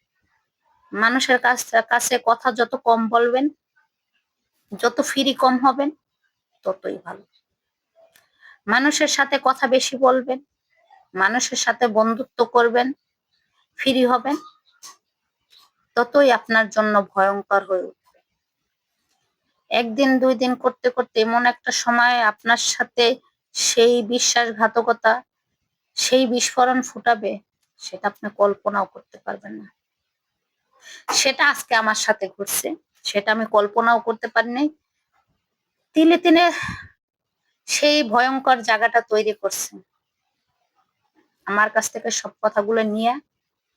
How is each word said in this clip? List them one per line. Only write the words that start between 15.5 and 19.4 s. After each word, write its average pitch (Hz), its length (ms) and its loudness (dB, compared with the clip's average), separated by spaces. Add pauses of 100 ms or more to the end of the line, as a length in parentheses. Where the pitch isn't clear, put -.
ততই 254 360 4
আপনার 220 380 0
জন্য 214 320 0
ভয়ঙ্কর 196 600 0
হয়ে 185 180 -4
উঠবে। - 360 -18 (1500)